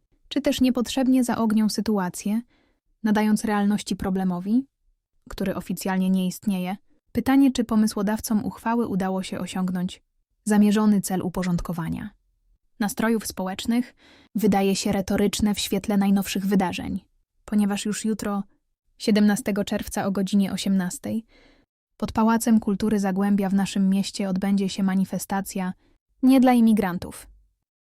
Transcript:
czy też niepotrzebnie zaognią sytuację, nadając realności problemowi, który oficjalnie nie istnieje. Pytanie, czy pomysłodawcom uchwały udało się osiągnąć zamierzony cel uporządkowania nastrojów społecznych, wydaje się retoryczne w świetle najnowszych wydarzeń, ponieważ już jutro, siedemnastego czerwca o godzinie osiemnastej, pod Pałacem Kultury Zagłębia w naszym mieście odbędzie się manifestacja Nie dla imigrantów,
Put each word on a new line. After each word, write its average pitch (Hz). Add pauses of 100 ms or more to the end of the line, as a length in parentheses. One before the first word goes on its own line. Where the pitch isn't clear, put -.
(280)
czy 285
też 277
niepotrzebnie 254
zaognią 220
sytuację, 202 (640)
nadając 214
realności 208
problemowi, 190 (640)
który 190
oficjalnie 185
nie 185
istnieje. 185 (340)
Pytanie, 269
czy 254
pomysłodawcom 214
uchwały 233
udało 190
się -
osiągnąć 185 (400)
zamierzony 208
cel 185
uporządkowania 175 (720)
nastrojów 220
społecznych, 202 (400)
wydaje 196
się 208
retoryczne 202
w -
świetle 202
najnowszych 196
wydarzeń, 190 (440)
ponieważ 202
już 208
jutro, 208 (540)
siedemnastego 208
czerwca -
o 196
godzinie 196
osiemnastej, 196 (720)
pod -
Pałacem 226
Kultury 214
Zagłębia 196
w 190
naszym 196
mieście 196
odbędzie 196
się 196
manifestacja 190 (500)
Nie 262
dla 254
imigrantów, 220 (640)